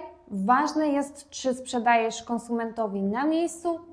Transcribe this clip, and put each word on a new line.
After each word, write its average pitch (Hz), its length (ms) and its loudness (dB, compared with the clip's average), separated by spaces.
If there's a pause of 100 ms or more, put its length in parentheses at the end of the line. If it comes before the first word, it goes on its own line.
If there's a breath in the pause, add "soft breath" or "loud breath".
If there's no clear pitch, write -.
(280)
ważne 269 600 2
jest, 285 420 -2
czy - 240 -2
sprzedajesz 233 680 2
konsumentowi 226 800 -2
na 220 220 0
miejscu, 330 540 0 (140)